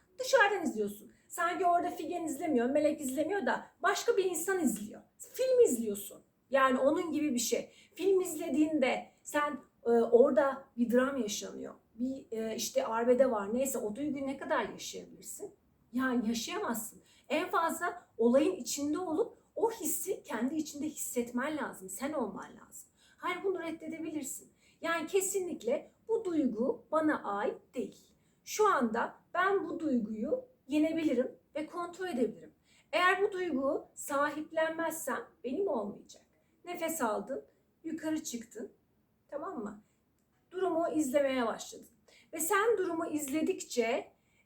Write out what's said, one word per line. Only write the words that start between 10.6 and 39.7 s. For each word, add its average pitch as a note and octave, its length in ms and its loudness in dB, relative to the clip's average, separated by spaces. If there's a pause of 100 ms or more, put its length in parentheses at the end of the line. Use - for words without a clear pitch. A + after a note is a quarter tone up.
bir A#3 140 2
dram C4 260 4
yaşanıyor. G#3 560 -6 (220)
Bir, C4 360 -6
e, A3 240 -4
işte C4 300 -2
arbede A#3+ 460 4
var. G#3 220 -2
Neyse B3+ 240 0
o G#3 180 -4
duyguyu C#4 320 -4
ne C#4 100 -4
kadar C4 320 -2
yaşayabilirsin? - 840 -14 (380)
Yani B3 340 0
yaşayamazsın. A#3+ 760 -4 (280)
En E4+ 200 0
fazla F4 580 -2 (100)
olayın C4 380 4
içinde C#4+ 440 -4
olup F4+ 380 -2 (180)
o A4+ 160 0
hissi - 520 -6
kendi C#4 320 -4
içinde D#4 300 -6
hissetmen B3 720 -4
lazım. F#3+ 320 -8
Sen C#4+ 240 -6
olman G#3 320 -4
lazım. - 440 -20 (280)
Hayır, F4+ 260 -6
bunu F#4 160 0
reddedebilirsin. D#4+ 920 -8 (300)
Yani E4 260 -2
kesinlikle F#4+ 840 0 (160)
bu A4+ 180 0
duygu C4+ 640 0
bana D4+ 320 2
ait - 520 -4
değil. - 360 -8 (320)
Şu - 240 2
anda B3 480 2 (180)
ben F#4+ 360 2
bu - 100 -6
duyguyu B3 640 0 (220)
yenebilirim D4+ 640 2 (240)
ve D#4 100 -4
kontrol F4 420 -8
edebilirim. - 460 -4 (400)
Eğer F#4 280 4
bu G#4 100 2
duyguyu D#4+ 640 -2
sahiplenmezsem D#4 1300 -2 (200)
benim E4+ 240 -2
olmayacak. G#3+ 560 -6 (420)
Nefes E4 360 -4
aldın, G#3+ 420 -4 (400)
yukarı D#4 400 -4
çıktın, - 480 -12 (560)
tamam D4+ 360 -8
mı? G#3 200 -12 (680)